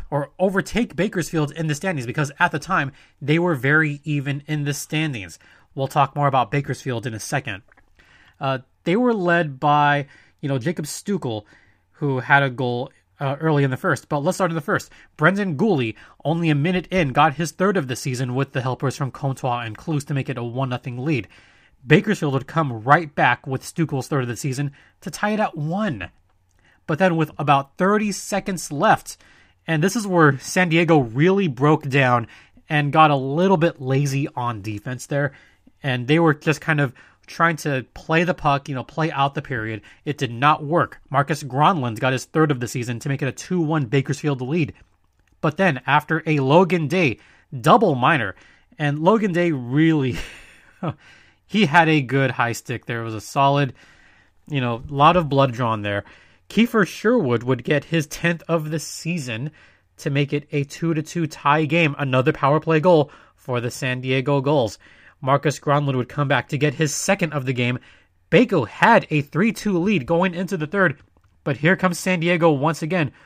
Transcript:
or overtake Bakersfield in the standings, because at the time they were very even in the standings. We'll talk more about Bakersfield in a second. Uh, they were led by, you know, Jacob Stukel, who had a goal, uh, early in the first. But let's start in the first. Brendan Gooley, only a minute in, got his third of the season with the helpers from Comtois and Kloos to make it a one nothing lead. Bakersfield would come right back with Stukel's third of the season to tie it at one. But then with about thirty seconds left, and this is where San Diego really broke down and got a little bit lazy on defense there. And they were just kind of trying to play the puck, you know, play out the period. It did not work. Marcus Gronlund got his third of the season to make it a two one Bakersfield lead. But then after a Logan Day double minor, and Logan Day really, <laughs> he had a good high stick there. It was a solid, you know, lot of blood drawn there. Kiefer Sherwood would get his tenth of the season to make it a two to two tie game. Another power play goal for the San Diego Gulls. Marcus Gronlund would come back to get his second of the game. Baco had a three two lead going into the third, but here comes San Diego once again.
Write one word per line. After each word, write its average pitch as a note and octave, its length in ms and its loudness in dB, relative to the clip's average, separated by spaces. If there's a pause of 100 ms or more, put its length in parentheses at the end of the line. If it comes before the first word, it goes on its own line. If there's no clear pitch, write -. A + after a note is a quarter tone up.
or C#3+ 300 -4
overtake G3 560 -2
Bakersfield D#3+ 560 -2
in D#3+ 160 -6
the D3 80 -2
standings, D#3 300 -6
because C#3+ 340 -4
at F3 120 2
the D#3 80 -4
time D#3 320 -4 (300)
they D3+ 180 2
were F3 160 0
very C#3+ 480 0
even C#3+ 440 -4
in D3+ 160 -2
the C#3+ 100 -2
standings. C#3 640 -6 (360)
We'll C3+ 120 -4
talk - 280 0
more C#3+ 120 0
about B2+ 240 0
Bakersfield C3 540 -6
in A#2 80 -6
a G#2+ 60 -8
second. A#2+ 420 -8 (800)
Uh, C3+ 200 -2 (240)
they F3 120 0
were B3 180 2
led E3+ 460 0
by, D3 480 2 (340)
you D3 80 -6
know, C3+ 80 0
Jacob D3+ 280 -4
Stukel, C#3 600 -6 (460)
who C3+ 280 -2
had C#3+ 220 4
a C#3 80 0
goal, B2 400 -4 (320)
uh, C#3 180 -2
early D3+ 240 2
in C3+ 60 2
the B2+ 80 -4
first. - 320 -2
But D3 100 -2
let's F3 180 -2
start F3+ 140 0
in E3 40 -4
the D#3+ 60 -4
first. E3 280 -4 (260)
Brendan F#3 400 0
Gooley, C#3 400 0 (300)
only E3 240 0
a D3 60 4
minute F3 320 0
in, D#3 260 0
got D3 220 2
his E3 160 -4
third G3 260 0
of C#3 100 -2
the B2 80 -6
season B2 380 -4
with C3 180 -2
the C3+ 100 -4
helpers B2+ 360 -4
from C3+ 140 -4
Comtois B2+ 540 -4
and G#2+ 120 -10
Kloos D3+ 300 -4
to C#3+ 80 -4
make C3 120 -2
it A#2+ 120 -6
a A#2 40 -6
one B2 260 -4
nothing B2 280 -8
lead. C3 300 -2 (580)
Bakersfield E3+ 480 2
would C3 140 -2
come B2+ 360 -4
right D3+ 300 4
back C3 320 2
with C3 180 -6
Stukel's D3 440 -4
third C#3 160 -2
of A#2+ 40 -6
the A#2 80 -6
season C#3 360 -4 (300)
to D#3+ 100 -12
tie G#3 200 -2
it G#3+ 80 -2
at G#3 160 -2
one. D#3 540 -4 (800)
But D3+ 120 -2
then F#3 160 4
with D#3+ 220 0
about C#3 400 0
thirty G#3 340 0
seconds - 600 -6
left, E3+ 460 0 (500)
and D#3+ 160 0
this G3 120 0
is G#3 120 -4
where D#3 320 6
San F#3 300 -2
Diego D#3+ 300 4
really E3 480 2
broke D3 400 2
down B2 400 2 (400)
and D3 240 0
got D#3 200 6
a C#3+ 40 2
little D#3+ 420 2
bit E3 220 0
lazy C#3 560 0
on A#2+ 260 -6
defense G#2+ 440 -10
there. C#3+ 280 -2 (500)
And B2+ 240 -2
they D#3 120 4
were D#3+ 140 6
just D3 260 -2
kind D3 220 0
of C#3 120 -2 (340)
trying E3 280 0
to C#3 380 -4
play D#3+ 300 0
the F3+ 100 0
puck, C#3+ 340 -2
you C#3 80 -6
know, A#2+ 80 -6
play D#3+ 280 -4
out C#3 220 0
the D3+ 80 -6
period. A2 400 -6 (240)
It C#3+ 120 -4
did B2 140 -4
not C#3+ 320 2
work. D3 360 0 (100)
Marcus C#3+ 340 0
Gronlund C3 560 0
got C3 140 0
his B2+ 120 -6
third D#3 260 2
of B2 80 -2
the A#2+ 80 -6
season A#2+ 320 -6
to C#3+ 100 -8
make C3+ 120 -2
it C#3 60 -2
a B2 40 -4
two - 300 -4
one D3+ 240 0
Bakersfield C3+ 560 -2
lead. C3+ 320 -2 (640)
But D#3 180 -2
then E3+ 300 2
after D3+ 380 2
a D3+ 140 0
Logan D#3+ 480 4
Day D#3 320 0 (400)
double F3 360 4
minor, B2 400 0 (420)
and D3 220 -2
Logan G3 320 4
Day F3 200 2
really, C3+ 640 2 (640)
<laughs> - 640 -12
he G3+ 200 2
had D#3+ 200 6
a D#3 140 4
good C3 300 0
high A#2+ 200 -2
stick - 340 -10
there. A#2 160 -6
It A2+ 40 -8
was A2+ 100 -8
a G#2 60 -10
solid, C#3 520 0 (720)
you C#3+ 120 -4
know, A#2+ 300 -4
lot D3 260 6
of E3 140 0
blood C3+ 240 2
drawn A2 300 -2
there. G2+ 200 -4 (460)
Kiefer A3 360 2
Sherwood D3+ 580 0
would B2 200 -2
get D3 220 0
his D#3+ 220 -2
tenth E3+ 420 -4
of D#3 220 -2
the D#3+ 80 -4
season D3 720 -8 (460)
to - 120 -6
make C#3+ 240 0
it D3 180 -4
a C#3+ 140 -2
two E3 280 -4
to D#3 80 -2
two D#3+ 240 -4
tie D3 380 0
game. D3+ 340 2
Another C3 360 2
power D3 260 2
play D#3+ 220 0
goal D#3+ 280 4 (260)
for B2 260 -4
the A#2 100 -4
San B2+ 300 -4
Diego C3 400 0
Gulls. C3 360 0 (440)
Marcus C#3 380 0
Gronlund C#3+ 360 0
would B2 140 -2
come D3 180 -2
back C3 220 0
to D3+ 80 -4
get C#3+ 160 0
his D3+ 220 -2
second F#3 380 -2
of C#3 120 -4
the C3 80 -2
game. B2 260 0 (500)
Baco F3 380 4
had G3+ 420 4
a D3+ 120 0
three F#3+ 320 0
two G3 240 -2
lead E3+ 280 0
going E3+ 280 2
into F#3 240 -4
the D3+ 100 -4
third, F#3 320 0 (440)
but C#3 140 -2
here E3+ 180 4
comes F3+ 240 -2
San F#3 200 -2
Diego E3+ 320 2
once D3 300 0
again. D#3+ 300 -2 (140)